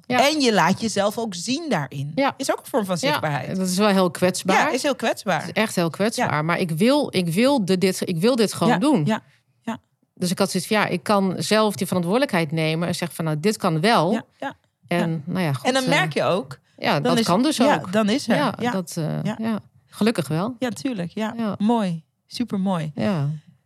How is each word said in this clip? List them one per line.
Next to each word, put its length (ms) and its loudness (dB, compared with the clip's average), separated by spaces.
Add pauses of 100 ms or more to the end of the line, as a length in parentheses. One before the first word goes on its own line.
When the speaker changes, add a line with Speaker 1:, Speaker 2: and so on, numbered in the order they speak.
Speaker 1:
Ja. 220 4
Speaker 2:
En 120 0
je 120 4
laat 280 4
jezelf 380 -2
ook 160 -4
zien 340 -6
daarin. 460 -4
Speaker 1:
Ja. 220 0
Speaker 2:
Is 160 -2
ook 60 -2
een 80 -18
vorm 180 -2
van 160 -2
Speaker 1:
Ja, 80 0
Speaker 2:
zichtbaarheid. 480 -2
Speaker 1:
dat 120 -2
is 80 -2
wel 120 4
heel 220 4
kwetsbaar. 460 0
Speaker 2:
Ja, 140 2
is 120 -2
heel 140 2
kwetsbaar. 440 -2
Speaker 1:
Het 160 -8
is 60 2
echt 120 -2
heel 160 0
kwetsbaar. 420 -2
Speaker 2:
Ja. 100 0
Speaker 1:
Maar 160 0
ik 120 -2
wil, 460 2
ik 120 0
wil 360 2
de, 140 0
dit, 300 0
ik 80 0
wil 200 2
dit 160 2
gewoon 200 2
Speaker 2:
Ja, 60 2
Speaker 1:
doen. 260 4
Speaker 2:
ja, 180 0 (400)
ja. 160 -8 (360)
Speaker 1:
Dus 160 -4
ik 80 -4
had 120 0
zoiets 180 -4
van, 100 2
"Ja, 80 0
ik 160 -4
kan 360 2
zelf 380 0
die 100 -2
verantwoordelijkheid 640 0
nemen 360 0
en 60 -2
zeggen 220 -8
van, 80 -4
nou, 160 -2
dit 160 0
kan 240 0
wel." 320 4
Speaker 2:
Ja, 120 -2 (160)
ja, 160 -8 (300)
Speaker 1:
En, 240 0
Speaker 2:
ja. 80 -2 (140)
Speaker 1:
nou 120 -2
ja, 80 0
goed, 140 -4
Speaker 2:
En 80 4
dan 80 4
Speaker 1:
eh, 60 -2
Speaker 2:
merk 260 2
je 100 0
ook, 340 -2 (180)
Speaker 1:
ja, 160 0
Speaker 2:
dan 100 2
Speaker 1:
dat 160 2
Speaker 2:
is 60 2
Speaker 1:
kan 180 2
dus 140 2
Speaker 2:
ja, 180 6
Speaker 1:
ook. 180 -4
Speaker 2:
dan 160 2
is 200 0
er. 80 4
Speaker 1:
Ja, 240 2
Speaker 2:
Ja. 100 -2
Speaker 1:
dat, 260 -4
eh, 260 -4
Speaker 2:
Ja. 160 -4
Speaker 1:
ja. 220 -4 (260)
Gelukkig 420 -2
wel. 300 -2
Speaker 2:
Ja, 120 -4
tuurlijk. 400 -6
Ja. 260 -6
Speaker 1:
Ja. 220 -4
Speaker 2:
Mooi. 440 0 (240)
Supermooi. 680 -4
Speaker 1:
Ja. 360 0 (360)